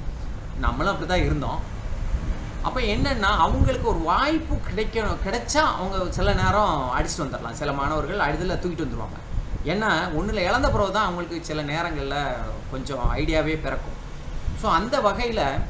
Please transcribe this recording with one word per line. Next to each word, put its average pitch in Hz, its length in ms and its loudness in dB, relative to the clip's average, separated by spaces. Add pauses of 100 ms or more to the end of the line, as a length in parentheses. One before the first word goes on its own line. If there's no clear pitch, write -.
(600)
நம்மளும் 131 340 2
அப்படி 160 160 -4
தான் 175 160 4
இருந்தோம். 143 340 0 (1040)
அப்ப - 180 -2
என்னன்னா, 220 560 2
அவங்களுக்கு 247 500 4
ஒரு 170 120 2
வாய்ப்பு 233 560 2
கிடைக்கணும், 208 720 0
கிடைச்சா 190 320 0
அவங்க 190 540 2
சில 196 220 2
நேரம் 185 640 4
அடிச்சுட்டு 151 240 0
வந்துடலாம். 117 320 -4
சில 143 200 -2
மாணவர்கள் 147 460 0
அடிதுல 160 320 0
தூக்கிட்டு 165 360 -2
வந்துருவாங்க. 113 320 -6 (460)
ஏன்னா 196 260 0 (280)
ஒண்ணுல 214 180 0
இழந்த 226 320 2
பிறகு 202 220 2
தான் 214 120 2
அவங்களுக்கு 175 420 -4
சில 151 180 -4
நேரங்கள்ல 143 680 -2 (400)
கொஞ்சம் 127 440 -2
ஐடியாவே 156 460 2
பிறக்கும். 135 340 -4 (680)
So, 220 100 2
அந்த 233 280 2
வகையில 208 600 2 (100)